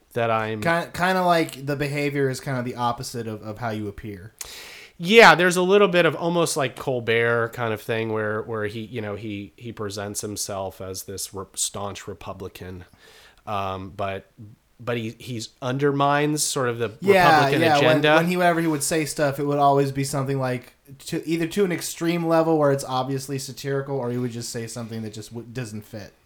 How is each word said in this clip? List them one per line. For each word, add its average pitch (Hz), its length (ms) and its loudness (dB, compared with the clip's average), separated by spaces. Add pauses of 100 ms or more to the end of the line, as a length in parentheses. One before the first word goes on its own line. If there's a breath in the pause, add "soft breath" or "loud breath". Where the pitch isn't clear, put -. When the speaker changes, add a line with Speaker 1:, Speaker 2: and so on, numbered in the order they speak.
(140)
Speaker 1:
that 117 160 0
I'm 110 320 -2
Speaker 2:
Ki-, 170 320 0
kinda 185 300 0
like 165 420 0
the 143 100 -2
behavior 143 540 0
is 127 100 -6
kinda 127 220 -4
the 120 140 -6
opposite 120 500 -4
of, 107 160 -8
of 107 160 -10
how 117 120 -6
you 107 180 -6
appear. 101 440 -12 (640 loud breath)
Speaker 1:
Yeah, 185 380 10
there's 175 220 4
a 185 60 2
little 202 260 6
bit 175 180 4
of 151 80 2
almost 170 420 0
like 131 200 -2
Colbert 117 760 0
kind 113 220 -4
of 104 80 -6
thing 113 300 -2
where, 107 300 -2
where 107 240 -6
he, 113 140 -8
you 110 200 -10
know, 104 160 -6
he, 101 400 -10
he 120 160 -12
presents 104 480 -8
himself 98 600 -8
as 95 220 -10
this - 320 -12
re-, 95 200 -10
staunch 101 520 -8
Republican, 92 800 -14 (600 loud breath)
um, 98 520 -6
but, 98 340 -6 (480)
but 120 180 -6
he, 117 220 -6
he's 117 300 -10 (120)
undermines 143 840 2
sort 131 240 0
of 117 100 -2
the 113 220 -2
Speaker 2:
Yeah, 185 260 6 (140)
Speaker 1:
Republican 143 220 4
Speaker 2:
yeah, 156 180 6
when, 131 60 6 (120)
Speaker 1:
agenda. 151 160 6
Speaker 2:
when 165 140 6
he, 180 80 0
whenever 175 240 4
he 165 80 2
would 147 160 0
say 160 200 0
stuff, 139 360 0
it 147 60 -2
would 143 120 2
always 139 320 6
be 135 140 -2
something 135 340 -2
like 127 360 -4 (320)
to, 160 220 -4
either 165 200 0
to 202 160 0
an 180 80 2
extreme 165 560 -2
level 165 280 4
where 147 140 4
it's 139 140 0
obviously 135 560 -4
satirical, 139 560 -6
or 123 160 -4
he 123 60 -4
would 123 120 -4
just 117 200 -10
say 113 180 -8
something 113 340 -10
that 107 100 -10
just 110 220 -14
w-, 117 180 -14
doesn't 110 300 -10
fit. 101 300 -16 (140)